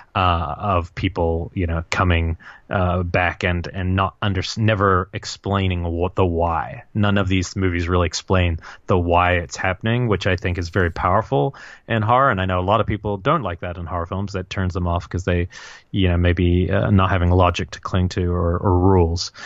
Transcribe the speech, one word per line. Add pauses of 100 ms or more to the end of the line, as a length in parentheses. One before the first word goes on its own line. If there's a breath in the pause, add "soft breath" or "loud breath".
(160)
uh,
of
people,
you
know,
coming, (300 loud breath)
uh,
back
and,
and
not
under-, (160)
never
explaining
what
the
why. (120)
None
of
these
movies
really
explain (300 loud breath)
the
why
it's
happening,
which
I
think
is
very
powerful (340 loud breath)
in
horror.
And
I
know
a
lot
of
people
don't
like
that
in
horror
films.
That
turns
them
off
'cause
they, (420 loud breath)
you
know,
maybe,
uh,
not
having
logic
to
cling
to
or,
or
rules. (140 loud breath)